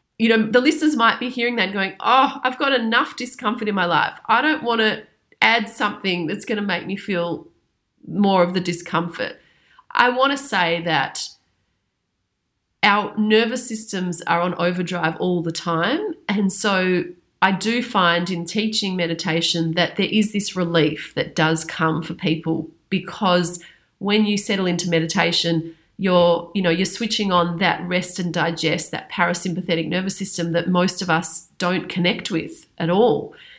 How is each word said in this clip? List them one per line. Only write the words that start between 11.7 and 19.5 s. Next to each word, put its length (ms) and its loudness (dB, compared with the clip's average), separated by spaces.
our 340 2
nervous 480 2
systems 580 -4
are 180 2
on 140 0
overdrive 640 0
all 200 2
the 120 -4
time. 600 -2
And 240 0
so 540 0
I 120 4
do 280 0
find 480 2
in 140 -4
teaching 540 -2
meditation 800 -2